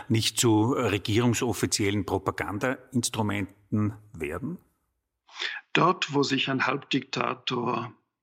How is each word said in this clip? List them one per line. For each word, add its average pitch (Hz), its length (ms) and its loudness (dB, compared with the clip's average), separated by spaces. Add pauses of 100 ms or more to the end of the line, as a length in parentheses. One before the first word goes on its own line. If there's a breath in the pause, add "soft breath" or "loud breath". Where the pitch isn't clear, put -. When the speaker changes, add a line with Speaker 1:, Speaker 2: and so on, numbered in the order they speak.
Speaker 1:
nicht - 300 0
zu 113 340 4
regierungsoffiziellen 107 1300 0
Propagandainstrumenten 104 1900 -2 (180)
werden? 85 460 -6 (1120 loud breath)
Speaker 2:
Dort, 165 420 2
wo 143 80 6
sich 131 260 0
ein 131 180 0
Halbdiktator 123 1300 -4 (300)